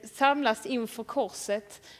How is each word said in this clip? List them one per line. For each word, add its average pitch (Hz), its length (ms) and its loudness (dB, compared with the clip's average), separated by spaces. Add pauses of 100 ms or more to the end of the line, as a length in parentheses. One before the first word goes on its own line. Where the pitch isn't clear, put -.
(120)
samlas 269 540 4
inför 233 380 -4
korset, - 800 -4 (140)